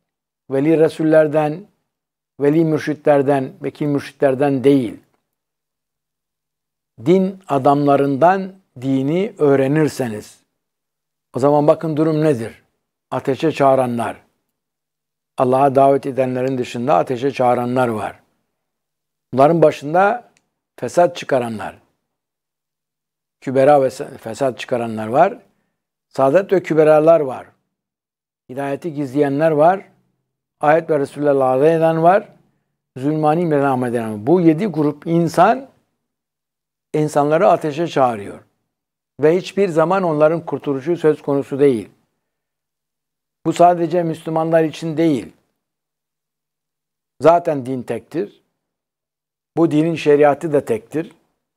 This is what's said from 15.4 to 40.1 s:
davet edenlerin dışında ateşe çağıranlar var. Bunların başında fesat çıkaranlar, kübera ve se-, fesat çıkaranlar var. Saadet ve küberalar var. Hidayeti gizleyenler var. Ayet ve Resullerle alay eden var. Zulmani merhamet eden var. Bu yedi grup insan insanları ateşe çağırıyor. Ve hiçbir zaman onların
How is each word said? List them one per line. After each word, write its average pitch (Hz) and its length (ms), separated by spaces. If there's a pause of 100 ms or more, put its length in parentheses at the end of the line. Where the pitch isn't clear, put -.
davet 139 300
edenlerin 127 520
dışında 123 380
ateşe 135 360
çağıranlar 123 560
var. 107 320 (1120)
Bunların 156 280
başında 175 720 (440)
fesat 175 400
çıkaranlar, 110 600 (1700)
kübera 135 400
ve 131 60
se-, - 300
fesat 117 420
çıkaranlar 113 480
var. 170 300 (720)
Saadet 147 440
ve 175 120
küberalar 156 560
var. 123 280 (1040)
Hidayeti 139 440
gizleyenler 143 580
var. 165 380 (720)
Ayet 160 300
ve 151 100
Resullerle 139 440
alay 135 320
eden 160 280
var. 190 260 (680)
Zulmani 156 480
merhamet 139 440
eden 113 240
var. 104 140
Bu 175 140
yedi 165 240
grup 151 420
insan 170 600 (1300)
insanları 151 540
ateşe 160 400
çağırıyor. 117 520 (840)
Ve 156 160
hiçbir 190 320
zaman 165 340
onların 156 420